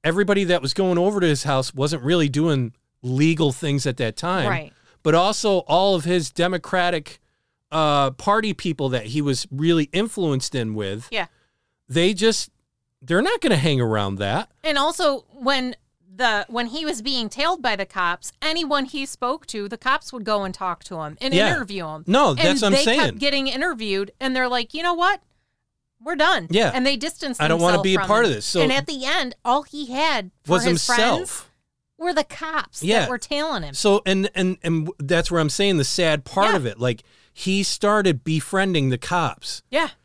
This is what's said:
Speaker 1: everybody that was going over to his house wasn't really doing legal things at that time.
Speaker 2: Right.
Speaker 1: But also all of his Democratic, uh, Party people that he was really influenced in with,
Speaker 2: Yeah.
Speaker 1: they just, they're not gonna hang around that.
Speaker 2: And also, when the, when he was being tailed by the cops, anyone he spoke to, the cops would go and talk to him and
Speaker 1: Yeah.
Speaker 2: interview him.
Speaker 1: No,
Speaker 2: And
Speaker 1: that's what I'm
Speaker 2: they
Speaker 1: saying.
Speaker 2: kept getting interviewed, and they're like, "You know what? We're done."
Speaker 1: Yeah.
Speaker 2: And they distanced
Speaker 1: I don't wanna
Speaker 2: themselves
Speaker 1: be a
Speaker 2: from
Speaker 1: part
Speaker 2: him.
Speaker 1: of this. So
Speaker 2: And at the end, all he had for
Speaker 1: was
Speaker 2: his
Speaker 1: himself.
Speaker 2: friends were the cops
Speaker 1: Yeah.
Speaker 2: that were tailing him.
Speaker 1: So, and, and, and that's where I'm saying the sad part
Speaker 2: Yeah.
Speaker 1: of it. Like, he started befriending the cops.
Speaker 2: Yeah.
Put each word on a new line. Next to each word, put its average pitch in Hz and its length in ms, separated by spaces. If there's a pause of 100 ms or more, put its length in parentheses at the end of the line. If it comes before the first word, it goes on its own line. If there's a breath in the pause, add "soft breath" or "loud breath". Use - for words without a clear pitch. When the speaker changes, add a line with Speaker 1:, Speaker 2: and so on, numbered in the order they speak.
Speaker 1:
everybody 196 420
that 170 160
was 135 120
going 185 240
over 196 220
to 175 80
his 147 160
house 135 300
wasn't 147 300
really 156 260
doing 139 440 (300)
legal 147 480
things 143 340
at 127 120
that 113 200
time. 170 320
Speaker 2:
Right. 160 240 (300 soft breath)
Speaker 1:
But 156 120
also 196 440
all 185 360
of 160 80
his 170 280
Democratic, 175 880 (520)
uh, 147 400
Party 208 420
people 147 360
that 120 180
he 143 140
was 139 300
really 156 420
influenced 170 600
in 113 180
with, 104 380
Speaker 2:
Yeah. 196 160 (600)
Speaker 1:
they 170 260
just, 214 360 (520)
they're 170 200
not 415 200
gonna 233 160
hang 143 220
around 107 360
that. 101 360 (120)
Speaker 2:
And 302 140
also, 302 520
when 254 460 (380)
the, 214 360
when 240 180
he 294 160
was 302 200
being 240 260
tailed 320 320
by 226 140
the 190 100
cops, 180 460 (100)
anyone 302 440
he 277 200
spoke 262 420
to, 208 220
the 226 80
cops 277 340
would 240 140
go 208 180
and 190 100
talk 180 320
to 165 160
him 151 200
and 165 120
Speaker 1:
Yeah. 196 220
Speaker 2:
interview 196 320
him. 156 200
Speaker 1:
No, 262 240
Speaker 2:
And - 80
Speaker 1:
that's - 220
what 214 60
I'm 196 60
Speaker 2:
they - 100
Speaker 1:
saying. 233 160
Speaker 2:
kept 294 200
getting 277 280
interviewed, 220 720
and 262 160
they're 254 140
like, 240 240
"You 311 100
know 349 120
what? 370 260 (800)
We're 226 140
done." 302 340
Speaker 1:
Yeah. 190 240
Speaker 2:
And 254 140
they 277 100
distanced 302 420
Speaker 1:
I 151 80
don't 165 140
wanna 180 160
Speaker 2:
themselves 196 60
Speaker 1:
be 190 120
a 202 40
Speaker 2:
from 190 80
Speaker 1:
part 220 180
Speaker 2:
him. 175 60
Speaker 1:
of 117 40
this. 104 120
So 175 140
Speaker 2:
And 254 120
at 277 140
the 269 180
end, 277 300 (100)
all 262 160
he 294 300
had 254 400 (120)
for 147 100
Speaker 1:
was 180 100
Speaker 2:
his 185 60 (180)
Speaker 1:
himself. 143 100
Speaker 2:
friends 240 460 (560)
were 349 140
the 294 100
cops - 600
Speaker 1:
Yeah. 208 180
Speaker 2:
that 160 80
were 247 100
tailing 294 440
him. 143 120
Speaker 1:
So, 208 300
and, 190 280
and, 185 300
and 165 260 (100)
that's 165 300
where 175 120
I'm 151 80
saying 202 280
the 143 60
sad 156 420
part 208 260
Speaker 2:
Yeah. 208 60
Speaker 1:
of 135 80
it. 107 140
Like, 120 240 (280 soft breath)
he 190 300
started 196 600
befriending 160 680
the 127 100
cops. - 720
Speaker 2:
Yeah. 302 200 (160)